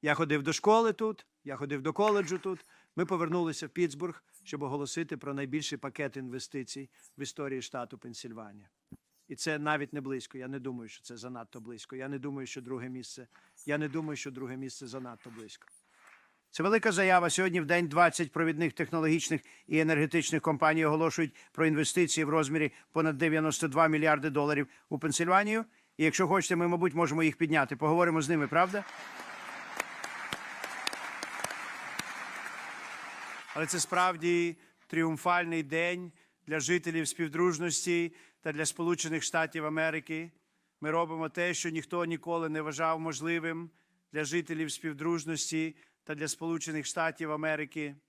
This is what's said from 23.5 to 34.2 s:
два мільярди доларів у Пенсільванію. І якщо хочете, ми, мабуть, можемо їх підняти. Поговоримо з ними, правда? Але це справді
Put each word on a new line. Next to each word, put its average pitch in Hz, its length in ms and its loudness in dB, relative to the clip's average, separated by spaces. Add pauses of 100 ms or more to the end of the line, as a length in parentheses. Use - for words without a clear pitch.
два 160 200 4
мільярди 156 420 4
доларів 147 380 2 (220)
у 151 100 -4
Пенсільванію. 196 680 2 (340)
І 151 40 4
якщо 160 240 4
хочете, 180 280 2
ми, 170 120 2
мабуть, 170 260 2
можемо 160 300 2
їх 156 140 2
підняти. 151 380 2
Поговоримо 160 460 4
з 139 80 -2
ними, 151 180 2
правда? 185 360 2 (4000)
Але 156 100 0
це 175 140 -2
справді 175 800 4 (300)